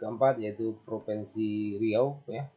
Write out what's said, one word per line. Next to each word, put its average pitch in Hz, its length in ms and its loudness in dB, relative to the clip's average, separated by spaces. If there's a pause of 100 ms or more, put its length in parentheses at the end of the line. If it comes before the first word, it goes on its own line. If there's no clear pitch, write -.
keempat 120 400 2
yaitu 107 400 -4
Provinsi 107 960 -2
Riau, 117 480 2
ya, 139 320 -6